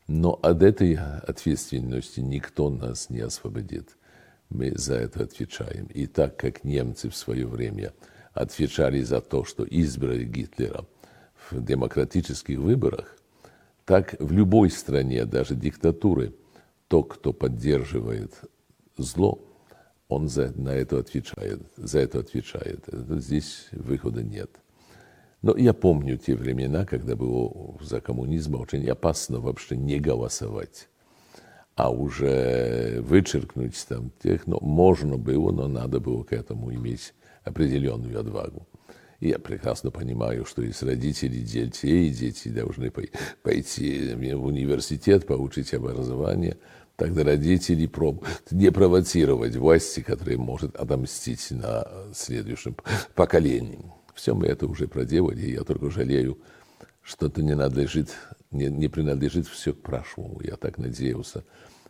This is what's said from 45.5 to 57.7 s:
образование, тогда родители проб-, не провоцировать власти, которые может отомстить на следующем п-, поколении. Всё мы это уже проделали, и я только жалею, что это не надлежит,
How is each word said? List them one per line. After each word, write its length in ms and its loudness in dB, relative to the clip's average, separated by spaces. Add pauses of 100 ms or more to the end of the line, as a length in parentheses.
образование, 800 -2 (400)
тогда 280 0
родители 640 4
проб-, 380 -2 (260)
не 200 6
провоцировать 880 4
власти, 440 4
которые 380 -4
может 380 -6
отомстить 760 -4
на 360 -4 (280)
следующем 600 -8
п-, 80 -16 (320)
поколении. 680 2 (300)
Всё 220 0
мы 100 2
это 220 0
уже 180 -4
проделали, 540 0
и 120 -4
я 120 -4
только 260 -4
жалею, 480 0 (640)
что 240 -4
это 160 -2
не 140 2
надлежит, 540 0 (420)